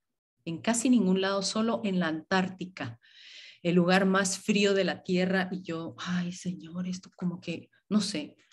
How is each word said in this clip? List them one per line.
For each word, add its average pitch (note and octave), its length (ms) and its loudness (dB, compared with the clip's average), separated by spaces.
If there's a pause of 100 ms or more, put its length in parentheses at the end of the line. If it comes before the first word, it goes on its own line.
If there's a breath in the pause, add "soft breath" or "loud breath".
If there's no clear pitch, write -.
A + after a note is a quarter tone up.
(460)
en E3 160 -8
casi A#3+ 260 0
ningún F#3+ 320 6
lado, G3 220 0
solo A3 420 -2
en F#3 160 0
la E3 80 0
Antártica, D#3 880 -4 (640 loud breath)
el E3+ 120 0
lugar F3+ 320 6
más F#3+ 320 2
frío G3+ 340 2
de F#3+ 120 2
la D3+ 180 -2
Tierra. F3+ 500 0
Y F#3 80 -6
yo, E3 380 -8
ay, F3+ 340 -4
Señor, E3+ 560 -8
esto - 260 -10
como E3+ 280 -6
que, - 260 -10 (220)
no G#3 100 4
sé, - 360 -6 (160 soft breath)